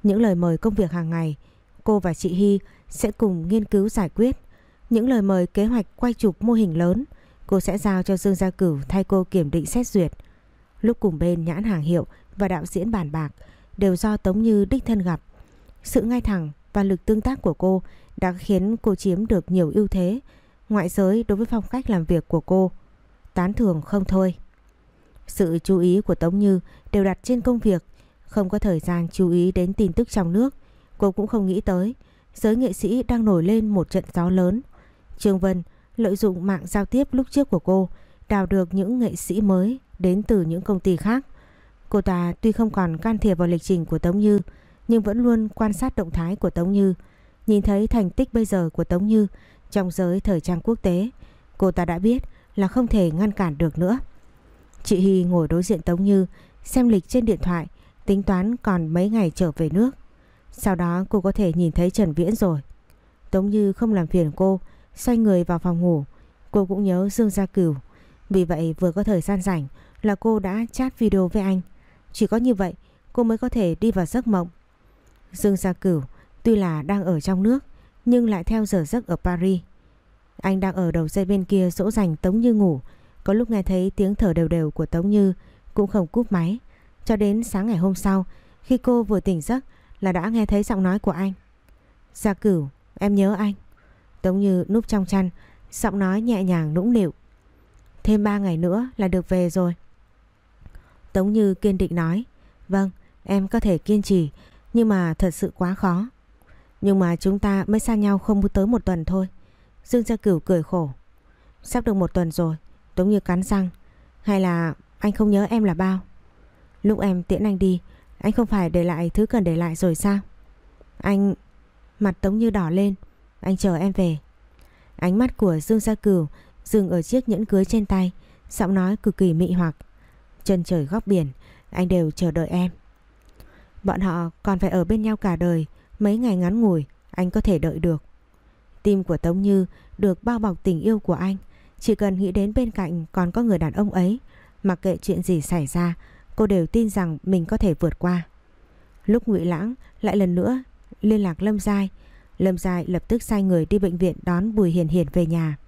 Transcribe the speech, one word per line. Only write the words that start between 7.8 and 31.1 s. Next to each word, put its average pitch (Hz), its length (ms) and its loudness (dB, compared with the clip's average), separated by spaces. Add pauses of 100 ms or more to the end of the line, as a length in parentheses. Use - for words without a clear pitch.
cho 190 140 -2
Dương 196 180 0
Gia 185 160 0
Cửu 170 280 -2 (100)
thay 185 160 0
cô 190 200 0
kiểm 165 260 -2
định 156 160 -2
xét 240 200 -2
duyệt. 175 260 0 (680)
Lúc 226 200 0
cùng 165 180 0
bên 170 260 0
nhãn 170 200 -4
hàng 190 180 -2
hiệu 165 240 0 (300)
và 202 120 0
đạo 170 180 -4
diễn 190 240 -4
bàn 175 220 -4
bạc, 156 160 -4 (480)
đều 190 200 2
do 214 200 -2
Tống 202 260 0
Như 214 220 4
đích 247 200 -2
thân 226 140 0
gặp. 175 220 -2 (600)
Sự - 200 0
ngay 233 180 0
thẳng 180 300 -2 (220)
và 202 100 0
lực 196 220 -2
tương 220 160 2
tác 262 220 -4
của 170 120 0
cô 185 280 0 (340)
đã 180 160 -2
khiến 196 500 -2
cô 202 120 2
chiếm 190 320 -2
được 196 240 0
nhiều 175 240 2
ưu 208 140 2
thế. 190 320 -2 (480)
Ngoại 202 200 0
giới 202 400 2
đối 202 80 2
với 226 100 -2
phong 220 240 -4
cách 254 200 -6
làm 175 140 0
việc 160 240 -2
của 160 120 0
cô 185 300 0 (640)
tán 185 180 -2
thưởng 185 300 0
không 202 220 -2
thôi. 185 300 0 (920)
Sự 170 320 -2
chú 190 200 0
ý 180 220 4
của 185 140 -2
Tống 170 240 -2
Như 196 220 4 (320)
đều 202 120 2
đặt 185 180 0
trên 247 180 -2
công 240 180 0
việc, 196 260 0 (380)
không 202 260 -2
có 208 100 -2
thời 185 220 0
gian 170 320 -4
chú 180 180 2
ý 175 220 2
đến 180 200 -2
tin 196 200 0
tức 233 180 -2
trong 175 220 0
nước. 240 220 2 (440)
Cô 196 140 2